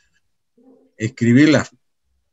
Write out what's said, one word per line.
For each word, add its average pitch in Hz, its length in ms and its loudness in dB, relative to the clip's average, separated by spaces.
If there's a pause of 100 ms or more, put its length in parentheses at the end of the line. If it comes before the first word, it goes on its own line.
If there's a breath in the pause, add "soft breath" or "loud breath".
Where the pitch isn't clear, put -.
(960)
escribir 120 520 0
las 131 220 -2 (640)